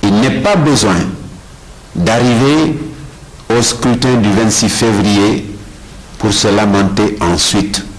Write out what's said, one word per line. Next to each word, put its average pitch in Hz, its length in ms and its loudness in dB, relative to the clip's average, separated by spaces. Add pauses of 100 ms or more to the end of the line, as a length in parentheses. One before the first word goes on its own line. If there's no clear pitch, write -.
Il 202 180 2
n'est - 220 0
pas 208 140 2
besoin 123 400 2 (960)
d'arriver 120 840 2 (720)
au 117 140 2
scrutin 123 520 0
du 107 180 2
vingt-six 107 360 2
février 101 800 2 (720)
pour 107 140 0
se - 160 0
lamenter 101 720 2
ensuite. - 640 -2 (140)